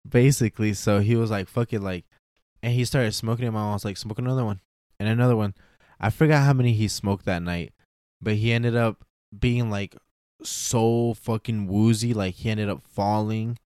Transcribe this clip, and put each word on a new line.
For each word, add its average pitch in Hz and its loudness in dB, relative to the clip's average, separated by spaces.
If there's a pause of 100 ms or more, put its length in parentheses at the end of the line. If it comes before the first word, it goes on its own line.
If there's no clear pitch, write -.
Basically, 120 2
so 101 2
he 107 2
was 113 2
like, 98 -4
"Fuck 120 -4
it," 107 -2
like, 92 -6 (580)
and 120 -2
he 123 2
started 117 0
smoking 113 -2
it. 113 -2
My 110 -4
mom 104 -2
was 98 -6
like, 101 -6
"Smoke 107 -8
another 127 -2
one 104 -4 (380)
and 104 -2
another 120 4
one." 104 0 (460)
I 107 0
forgot 151 4
how 139 6
many 123 2
he 107 0
smoked 98 -4
that 87 -2
night, 87 -6 (480)
but 107 -2
he 110 0
ended 117 0
up 117 0 (340)
being, 120 0
like, 101 -6 (480)
so 117 0
fucking 110 -4
woozy, 110 2
like, 95 -2
he - -6
ended 107 -2
up - -8
falling. 107 -2